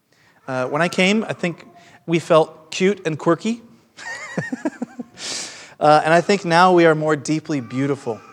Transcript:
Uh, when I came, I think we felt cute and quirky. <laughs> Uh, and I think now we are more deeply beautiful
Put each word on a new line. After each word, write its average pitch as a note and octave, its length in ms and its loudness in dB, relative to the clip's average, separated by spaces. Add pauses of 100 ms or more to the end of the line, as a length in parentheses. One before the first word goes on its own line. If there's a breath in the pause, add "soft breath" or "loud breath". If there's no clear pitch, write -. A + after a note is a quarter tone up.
(460 soft breath)
Uh, B2+ 220 -6
when D3 140 -4
I F3 80 0
came, G3 340 0
I - 80 -6
think E3 340 -8 (400 loud breath)
we E3 140 -2
felt D#3+ 520 0
cute F#3+ 340 -2
and D#3+ 120 -4
quirky. F#3+ 480 -2
<laughs> - 60 -20 (2000 loud breath)
Uh, D3+ 240 4
and D#3 100 2
I E3+ 60 6
think F#3 240 0
now F3 300 4
we E3+ 120 6
are D#3+ 80 6
more D#3 220 -2
deeply D3+ 460 -4
beautiful B2 580 -6 (140)